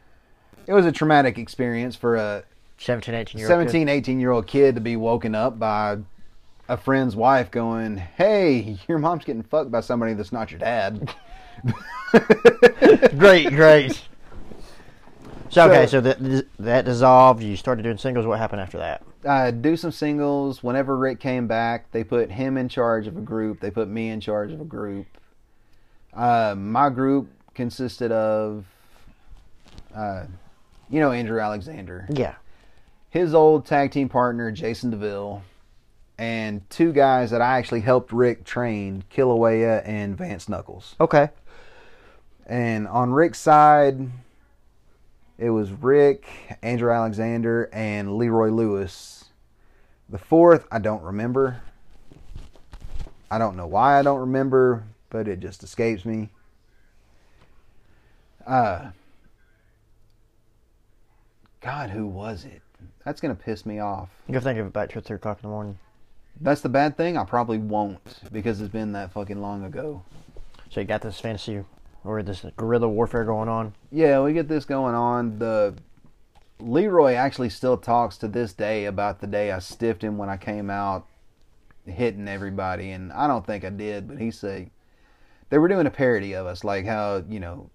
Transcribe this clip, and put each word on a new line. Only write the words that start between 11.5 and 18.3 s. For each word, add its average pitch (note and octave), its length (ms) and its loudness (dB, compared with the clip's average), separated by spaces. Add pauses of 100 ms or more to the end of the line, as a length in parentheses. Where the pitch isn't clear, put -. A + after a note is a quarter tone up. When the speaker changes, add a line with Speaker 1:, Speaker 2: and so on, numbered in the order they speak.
Speaker 1:
<laughs> A#3 1040 6
Speaker 2:
Great, F3+ 320 8
great. D3 520 8 (1500)
So, E3+ 200 10
okay, C3 180 8
Speaker 1:
So C#3 100 4
Speaker 2:
so B2+ 40 4
that, C3 440 0 (140)
that A#2 260 2
dissolved. B2+ 580 8
You G#2 140 -4
started A#2+ 260 -4
doing A2+ 140 -2
singles. B2 280 -2
What A2 140 -2